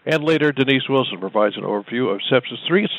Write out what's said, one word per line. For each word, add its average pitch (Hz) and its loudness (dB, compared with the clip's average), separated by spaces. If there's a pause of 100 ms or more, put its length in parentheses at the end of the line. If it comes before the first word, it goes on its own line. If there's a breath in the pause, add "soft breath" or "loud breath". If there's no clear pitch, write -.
And 156 0
later, 151 2
Denise 135 2
Wilson 131 0
provides 101 0
an 104 -8
overview 104 -2
of 98 -8 (120)
Sepsis 123 0
three. 190 2
It's 185 -4